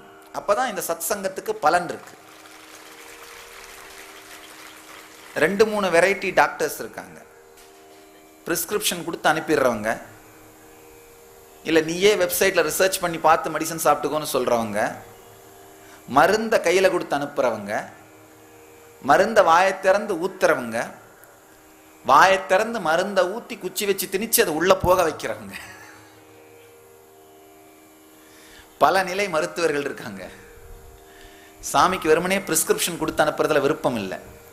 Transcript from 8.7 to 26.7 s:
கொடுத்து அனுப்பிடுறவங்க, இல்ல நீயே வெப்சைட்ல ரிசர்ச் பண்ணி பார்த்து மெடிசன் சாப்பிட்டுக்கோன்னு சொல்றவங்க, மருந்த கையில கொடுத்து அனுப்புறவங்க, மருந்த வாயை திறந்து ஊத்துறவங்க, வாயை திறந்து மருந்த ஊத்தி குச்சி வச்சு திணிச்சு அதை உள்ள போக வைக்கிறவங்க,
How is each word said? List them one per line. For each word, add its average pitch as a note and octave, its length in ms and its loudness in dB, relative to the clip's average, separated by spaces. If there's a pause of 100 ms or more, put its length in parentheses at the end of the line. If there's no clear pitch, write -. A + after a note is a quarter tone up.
கொடுத்து E3+ 260 0
அனுப்பிடுறவங்க, B2+ 720 0 (1600)
இல்ல D#3+ 160 4
நீயே F3+ 360 2
வெப்சைட்ல F3+ 480 0
ரிசர்ச் F#3 360 0
பண்ணி E3+ 180 -4
பார்த்து E3 320 4
மெடிசன் D#3 340 -6
சாப்பிட்டுக்கோன்னு D3 500 0
சொல்றவங்க, A#2+ 640 0 (1120)
மருந்த G3 560 2
கையில F3+ 280 4
கொடுத்து D#3+ 260 -4
அனுப்புறவங்க, B2+ 680 -4 (1160)
மருந்த G3 420 4
வாயை F#3 360 4
திறந்து G3+ 360 0
ஊத்துறவங்க, D#3 760 -2 (1120)
வாயை F3 400 6
திறந்து A3 340 0
மருந்த F3+ 440 0
ஊத்தி G#3+ 360 -6
குச்சி F#3 260 -6
வச்சு F#3+ 220 -2
திணிச்சு A3+ 340 -2
அதை F3+ 120 0
உள்ள F3+ 220 4
போக F3+ 280 2
வைக்கிறவங்க, G#2 500 -6 (3250)